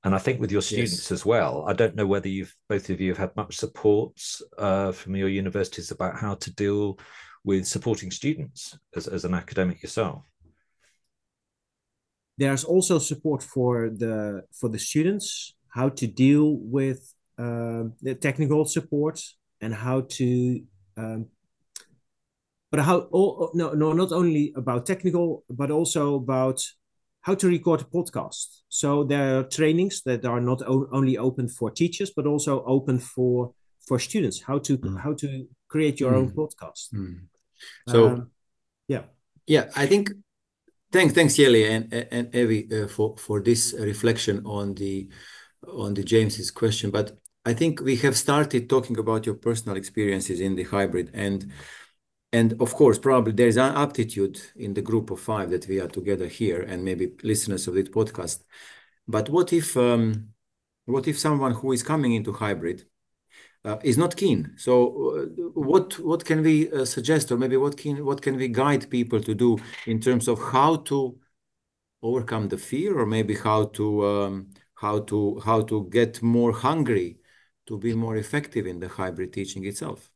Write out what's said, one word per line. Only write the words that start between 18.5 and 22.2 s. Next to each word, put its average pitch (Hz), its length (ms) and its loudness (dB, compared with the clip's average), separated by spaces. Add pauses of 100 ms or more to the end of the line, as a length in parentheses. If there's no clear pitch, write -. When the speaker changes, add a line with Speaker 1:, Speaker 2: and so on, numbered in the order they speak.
Speaker 3:
support 151 560 -2 (400)
and 113 120 -4
how 127 280 -2
to, 123 640 0 (340)
um, 110 300 -8 (1400)